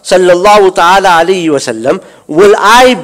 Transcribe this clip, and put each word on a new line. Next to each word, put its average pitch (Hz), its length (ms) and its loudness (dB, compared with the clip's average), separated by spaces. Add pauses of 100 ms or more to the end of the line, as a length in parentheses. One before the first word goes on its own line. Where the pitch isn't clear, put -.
sallallahu 185 720 0
ta'ala 180 480 0
alayhi 170 320 -2
wa 135 80 -2
sallam, 127 400 -6 (240)
will 196 320 0
I 247 480 2